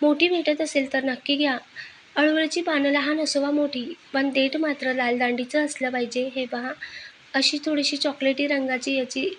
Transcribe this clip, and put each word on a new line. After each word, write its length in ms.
मोठी 280
भेटत 320
असेल 320
तर 100
नक्की 320
घ्या. 220
अळूवळीची 460
पानं 300
लहान 300
असो 200
वा 100
मोठी, 320
पण 160
देठ 280
मात्र 360
लाल 240
दांडीचं 480
असलं 240
पाहिजे. 460
हे 100
पहा, 260
अशी 320
थोडीशी 320
चॉकलेटी 500
रंगाची 480
याची 440